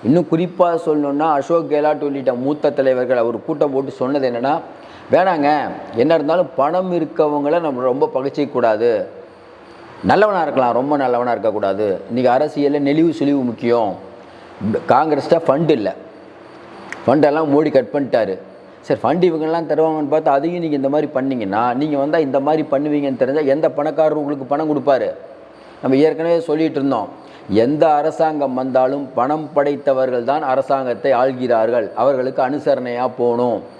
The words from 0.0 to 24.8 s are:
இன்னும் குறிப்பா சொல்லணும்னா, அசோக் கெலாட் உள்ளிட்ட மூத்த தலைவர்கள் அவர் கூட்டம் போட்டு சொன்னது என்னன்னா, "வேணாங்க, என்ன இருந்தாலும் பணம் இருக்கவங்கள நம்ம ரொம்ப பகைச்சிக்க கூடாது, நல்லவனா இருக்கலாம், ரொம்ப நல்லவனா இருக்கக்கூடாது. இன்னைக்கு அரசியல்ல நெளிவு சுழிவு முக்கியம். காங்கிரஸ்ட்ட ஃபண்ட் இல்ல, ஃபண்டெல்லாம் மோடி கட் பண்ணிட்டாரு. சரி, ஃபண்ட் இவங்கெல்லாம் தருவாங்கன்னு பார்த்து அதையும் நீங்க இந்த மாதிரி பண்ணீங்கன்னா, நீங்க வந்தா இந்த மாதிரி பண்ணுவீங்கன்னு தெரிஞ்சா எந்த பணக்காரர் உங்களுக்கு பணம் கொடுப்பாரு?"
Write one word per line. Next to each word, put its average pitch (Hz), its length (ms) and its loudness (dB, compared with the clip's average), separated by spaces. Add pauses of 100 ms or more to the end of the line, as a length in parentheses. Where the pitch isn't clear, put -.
இன்னும் 170 260 2
குறிப்பா 175 560 0
சொல்லணும்னா, 147 460 0
அசோக் 147 380 0
கெலாட் 151 320 0
உள்ளிட்ட 139 300 -2
மூத்த 139 380 -2
தலைவர்கள் 131 460 2
அவர் 117 280 -2
கூட்டம் 147 280 0
போட்டு 135 180 -2
சொன்னது 131 400 -2
என்னன்னா, 131 300 -2 (500)
"வேணாங்க, 151 500 2 (340)
என்ன 131 200 4
இருந்தாலும் 160 420 0
பணம் 180 360 0
இருக்கவங்கள 151 680 0
நம்ம 135 220 -4
ரொம்ப 131 320 0
பகைச்சிக்க 135 360 -2
கூடாது, 113 560 0 (960)
நல்லவனா 180 400 2
இருக்கலாம், 131 300 0
ரொம்ப 135 240 0
நல்லவனா 123 340 0
இருக்கக்கூடாது. 104 680 0 (120)
இன்னைக்கு 123 200 2
அரசியல்ல 143 480 0
நெளிவு 156 380 2
சுழிவு 143 260 0
முக்கியம். 117 520 0 (920)
காங்கிரஸ்ட்ட 143 580 2
ஃபண்ட் 151 240 2
இல்ல, 101 240 0 (1120)
ஃபண்டெல்லாம் 147 420 4
மோடி 147 220 2
கட் 127 220 2
பண்ணிட்டாரு. 113 460 -2 (420)
சரி, - 200 -4
ஃபண்ட் 170 320 2
இவங்கெல்லாம் 160 340 -2
தருவாங்கன்னு 156 420 0
பார்த்து 156 220 2
அதையும் 165 300 0
நீங்க 156 160 -2
இந்த 135 120 0
மாதிரி 151 180 0
பண்ணீங்கன்னா, 123 680 -2
நீங்க 147 220 -2
வந்தா 151 220 0
இந்த 139 220 0
மாதிரி 151 300 0
பண்ணுவீங்கன்னு 143 460 0
தெரிஞ்சா 135 240 0
எந்த 151 300 2
பணக்காரர் 151 460 0
உங்களுக்கு 143 280 -4
பணம் 151 240 -2
கொடுப்பாரு?" 131 460 0 (680)